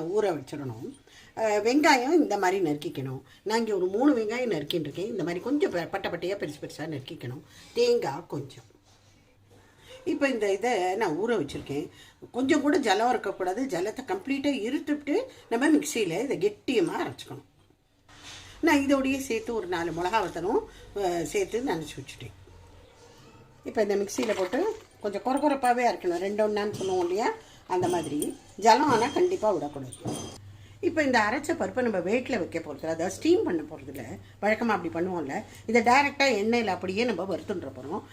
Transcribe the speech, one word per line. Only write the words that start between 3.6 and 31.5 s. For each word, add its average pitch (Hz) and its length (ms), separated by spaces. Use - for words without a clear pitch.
ஒரு 185 100
மூணு 247 300
வெங்காயம் 226 340
நறுக்கின்னு 160 300
இருக்கேன். 147 260
இந்த 226 160
மாதிரி 175 180
கொஞ்சம் 294 300
ப-, 165 200
பட்டை 202 200
பட்டையா 175 260
பெருசு 175 240
பெருசா 170 260
நறுக்கிக்கணும். 139 560
தேங்காய் 240 540
கொஞ்சம். 135 400
இப்ப 285 240
இந்த 208 240
இதை 196 440
நான் 190 200
ஊற 214 140
வச்சிருக்கேன். 151 580
கொஞ்சம் 269 280
கூட 285 180
ஜலம் 220 300
இருக்கக்கூடாது. 202 580
ஜலத்தை 202 380
கம்ப்ளீட்டா 269 460
இருத்துட்டு 294 540
நம்ம 247 220
மிக்சியில 202 500
இதை 233 180
கெட்டியமா 202 560
அரைச்சுக்கணும். - 520
நான் 311 180
இதோடயே 269 420
சேர்த்து 233 340
ஒரு 208 120
நாலு 170 260
மிளகா 180 280
வத்தலும், 185 400
அஹ், 175 260
சேர்த்து 196 380
நனைச்சு 170 360
வச்சுட்டேன். - 380
இப்ப 233 180
இந்த 202 140
மிக்சியில 202 380
போட்டு 190 260
கொஞ்சம் 202 240
கொர 254 140
கொரப்பாவே 262 460
அரைக்கணும். 180 340
ரெண்டு 208 300
ஒண்ணான்னு 208 260
சொல்லுவோம் 190 280
இல்லையா, 202 300
அந்த 180 220
மாதிரி. 156 320
ஜலம் 233 320
ஆனா 233 180
கண்டிப்பா 214 420
விடக்கூடாது. 143 440
இப்ப 320 220
இந்த 254 160
அரைச்ச 233 380